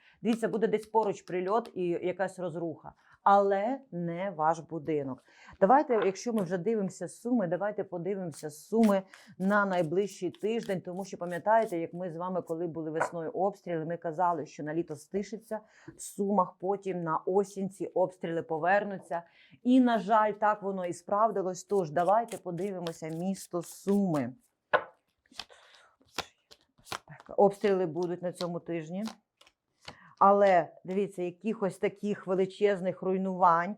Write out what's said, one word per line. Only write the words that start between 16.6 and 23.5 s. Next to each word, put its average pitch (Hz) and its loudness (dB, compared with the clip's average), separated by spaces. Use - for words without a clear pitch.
на 160 0
осінь 196 0
ці 180 -8
обстріли 170 -2
повернуться. 175 -2
І, 254 6
на 240 4
жаль, 214 4
так 208 0
воно 190 -4
і 175 -4
справдилось. 196 0
Тож 185 0
давайте 190 2
подивимося 175 -6
місто 175 -4